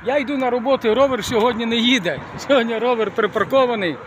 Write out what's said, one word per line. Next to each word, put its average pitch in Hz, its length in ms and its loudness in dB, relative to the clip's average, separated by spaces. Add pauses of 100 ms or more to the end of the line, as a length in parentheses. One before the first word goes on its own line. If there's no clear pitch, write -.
я 262 140 0
йду 277 180 -2
на 262 140 0
роботу, 240 440 0
ровер 254 300 2
сьогодні 233 420 0
не 226 100 0
їде. 226 440 2 (180)
Сьогодні 233 400 0
ровер 220 320 0
припаркований 220 840 0 (100)